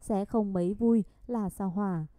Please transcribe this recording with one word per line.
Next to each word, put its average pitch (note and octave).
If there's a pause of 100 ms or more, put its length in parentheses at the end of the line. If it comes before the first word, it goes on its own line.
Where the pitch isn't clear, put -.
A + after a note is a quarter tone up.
sẽ G3+
không G#3
mấy F3+
vui A#3 (220)
là G#3+
sao G3
Hỏa. F3+ (120)